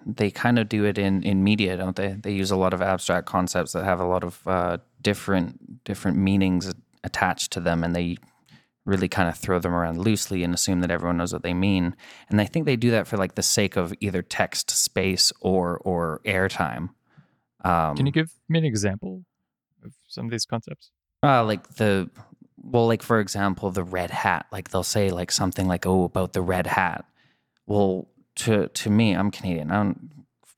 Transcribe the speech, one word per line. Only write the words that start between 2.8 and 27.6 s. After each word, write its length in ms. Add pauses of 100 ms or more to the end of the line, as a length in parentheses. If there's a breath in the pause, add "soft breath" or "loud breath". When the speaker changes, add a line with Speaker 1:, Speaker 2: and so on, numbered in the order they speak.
Speaker 1:
abstract 440
concepts 460
that 120
have 160
a 60
lot 160
of, 240
uh, 320 (220)
different, 840
different 340
meanings 500
a-, 60 (300)
attached 480
to 80
them, 220
and 140
they 220 (680 soft breath)
really 240
kind 200
of 80
throw 220
them 160
around 240
loosely 460
and 100
assume 260
that 100
everyone 260
knows 160
what 100
they 120
mean. 420 (320 loud breath)
And 120
I 40
think 220
they 100
do 140
that 160
for, 100
like, 180
the 80
sake 340
of 240
either 220
text 480
space 680
or, 380
or 460
airtime. 680 (720 soft breath)
Um, 320
Speaker 2:
Can 100
you 60
give 200 (160)
me 100
an 60
example 600 (600)
of 100 (120)
some 200
of 40
these 140
concepts? 460 (320)
Speaker 1:
Uh, 220
like 320
the, 340 (460)
well, 300
like, 160
for 180
example, 500
the 140
red 260
hat. 420
Like, 180
they'll 120
say, 280
like, 220
something 340
like, 200
"Oh, 180
about 300
the 80
red 240
hat." 380 (640)